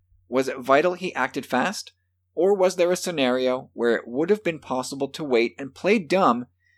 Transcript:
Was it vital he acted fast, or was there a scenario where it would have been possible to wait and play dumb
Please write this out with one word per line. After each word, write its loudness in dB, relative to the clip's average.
Was 0
it -6
vital 2
he -8
acted -4
fast, -4
or 2
was 2
there 2
a 0
scenario -2
where 0
it -6
would -2
have 0
been -4
possible -6
to -10
wait 2
and -12
play 0
dumb 2